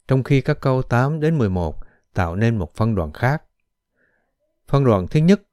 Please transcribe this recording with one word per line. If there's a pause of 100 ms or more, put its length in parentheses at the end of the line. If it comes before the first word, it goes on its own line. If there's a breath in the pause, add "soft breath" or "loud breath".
trong
khi
các
câu
tám
đến
mười
một (300 soft breath)
tạo
nên
một
phân
đoạn
khác. (1200)
Phân
đoạn
thứ
nhất (120)